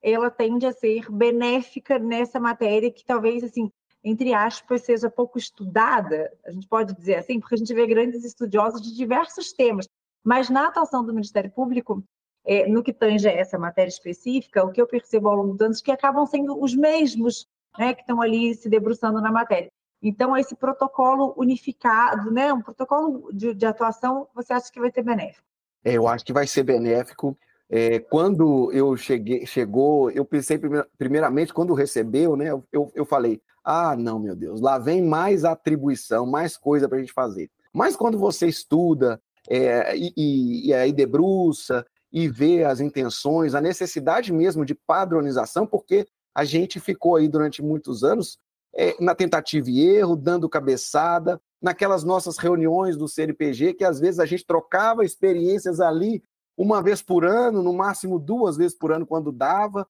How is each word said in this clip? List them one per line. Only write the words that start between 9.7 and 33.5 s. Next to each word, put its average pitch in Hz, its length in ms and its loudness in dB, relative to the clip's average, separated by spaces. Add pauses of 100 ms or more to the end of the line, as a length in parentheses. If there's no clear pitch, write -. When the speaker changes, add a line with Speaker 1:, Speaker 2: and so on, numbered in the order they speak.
Speaker 1:
mas 247 260 2
na 277 180 2
atuação 311 380 -2
do 226 80 -6
Ministério 202 380 -4
Público, 240 520 -4 (420)
é, 196 220 2
no 220 140 4
que 240 100 -2
tange 214 360 2
a 196 40 4
essa 185 280 -2
matéria 175 300 0
específica, 190 760 -2
o 190 60 -6
que 233 100 0
eu 240 60 4
percebo 226 420 0
ao 208 60 4
longo 202 180 0
dos 196 80 -2
anos 220 180 0
é - 40 -18
que 277 80 -2
acabam 277 340 2
sendo 285 360 -2
os 254 140 0
mesmos, 269 680 2 (320)
né, 247 160 0
que 247 80 -10
estão 233 200 -2
ali 233 340 2
se 226 120 -12
debruçando 220 540 0
na 220 100 0
matéria. 220 380 0 (320)
Então, 247 360 0
esse 262 180 -2
protocolo 269 840 0
unificado, 240 960 0
né, 269 220 2
um 247 80 -2
protocolo 269 720 -2
de, 214 200 -4
de 202 120 0
atuação, 240 680 -2
você 240 200 -6
acha 247 180 -4
que - 80 -18
vai 247 120 0
ser 247 120 -2
benéfico? 220 400 -4 (400)
Speaker 2:
É, 120 100 0
eu 113 140 4
acho 117 160 0
que - 80 -10
vai 139 160 2
ser 139 160 0
benéfico. 123 720 0 (320)
É, 117 300 2
quando 156 720 2
eu 135 240 2
cheguei, 120 500 -2
chegou, 131 680 2
eu 139 120 -2
pensei 151 340 -2
prime-, 147 280 -2 (120)
primeiramente, 143 560 0
quando 175 200 0
recebeu, 139 640 0
né, 151 140 -2
eu, 135 200 -6
eu, 147 240 -2
eu 147 100 -4
falei, 120 360 0 (200)